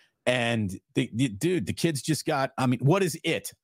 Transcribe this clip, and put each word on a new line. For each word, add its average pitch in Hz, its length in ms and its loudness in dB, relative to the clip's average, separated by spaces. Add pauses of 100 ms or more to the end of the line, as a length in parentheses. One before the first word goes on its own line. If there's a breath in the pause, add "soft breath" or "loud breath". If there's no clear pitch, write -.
(240 soft breath)
And 117 540 0 (160)
the, 135 200 0
the, 123 160 2
dude, 156 360 -2
the - 60 -4
kids 165 280 0
just - 240 -2
got, 139 320 0
I 131 120 2
mean, 123 100 2
what 175 240 4
is 165 220 -2
it? 151 260 -2 (140)